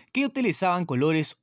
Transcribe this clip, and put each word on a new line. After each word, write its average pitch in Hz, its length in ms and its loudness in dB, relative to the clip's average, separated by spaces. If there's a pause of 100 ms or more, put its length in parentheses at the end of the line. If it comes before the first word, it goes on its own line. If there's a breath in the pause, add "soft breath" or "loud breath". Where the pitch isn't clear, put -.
(120)
que 277 140 0
utilizaban 180 600 0
colores 151 580 0